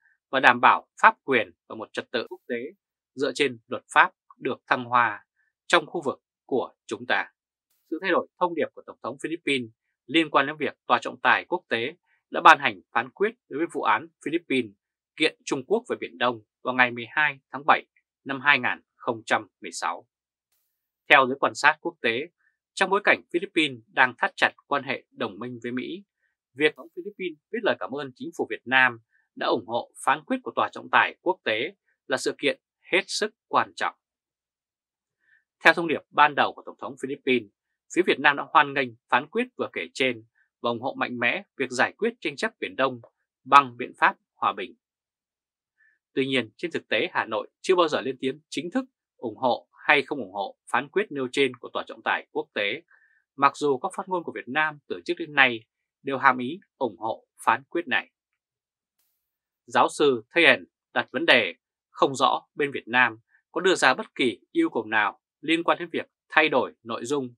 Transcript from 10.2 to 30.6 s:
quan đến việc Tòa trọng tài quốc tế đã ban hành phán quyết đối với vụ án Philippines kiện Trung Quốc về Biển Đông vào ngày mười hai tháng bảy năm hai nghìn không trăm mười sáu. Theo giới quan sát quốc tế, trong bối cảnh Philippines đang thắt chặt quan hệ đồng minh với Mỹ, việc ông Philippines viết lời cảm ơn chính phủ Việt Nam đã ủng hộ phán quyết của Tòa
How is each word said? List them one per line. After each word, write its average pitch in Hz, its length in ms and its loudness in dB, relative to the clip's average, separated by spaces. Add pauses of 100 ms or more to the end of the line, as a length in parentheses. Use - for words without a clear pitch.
quan 139 180 2
đến 151 100 -8
việc 131 200 -6 (100)
Tòa 123 140 2
trọng - 180 -10
tài 110 260 2
quốc 180 240 -6
tế 123 260 -4 (360)
đã 156 100 -2
ban 160 180 10
hành 113 220 -4 (100)
phán 120 180 -2
quyết 214 260 -4 (140)
đối 135 80 -10
với 165 160 -2
vụ 139 80 -6
án 117 260 0 (180)
Philippines 135 460 -2 (440)
kiện 156 300 -2
Trung 139 220 -4
Quốc 226 220 0
về 117 100 -2
Biển - 180 -12
Đông 120 240 -2 (220)
vào 127 100 -4
ngày 123 180 2
mười 120 180 -10
hai 147 300 -2 (120)
tháng 139 160 -12
bảy - 180 2 (380)
năm 135 180 -8
hai 139 180 4
nghìn 101 200 -4 (160)
không 113 300 -6
trăm 107 220 0 (140)
mười 90 100 -12
sáu. 87 360 -8 (1000)
Theo 139 180 8
giới 120 120 -4
quan 120 160 0
sát 151 260 2
quốc - 200 -8
tế, 123 280 -2 (440)
trong 185 160 0
bối 196 140 2
cảnh - 180 2 (120)
Philippines 156 540 -2
đang 127 300 2
thắt 196 180 -2
chặt 117 160 0 (160)
quan 139 160 -2
hệ 127 280 -6
đồng 104 280 -8
minh 123 240 -12
với 120 80 -8
Mỹ, 127 320 -10 (500)
việc 151 220 0
ông - 200 -18
Philippines 180 440 -10 (120)
viết 226 120 -6
lời 135 160 0
cảm 92 160 -8
ơn 143 200 -10
chính 165 220 -12
phủ 127 120 -4
Việt 110 160 -8
Nam 127 340 2 (360)
đã - 120 -4
ủng 156 200 -2
hộ 117 240 -6 (140)
phán 147 180 0
quyết 262 200 -6
của - 120 -10
Tòa 107 160 -2